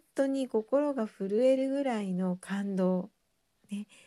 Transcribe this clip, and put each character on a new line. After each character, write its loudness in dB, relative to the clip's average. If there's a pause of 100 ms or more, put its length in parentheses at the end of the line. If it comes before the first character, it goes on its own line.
(160)
当 2
に -2
心 0
が -2
震 -2
え 6
る 0
ぐ -2
ら 0
い -2
の 0
感 -6
動、 0 (580)
ね、 -6 (220)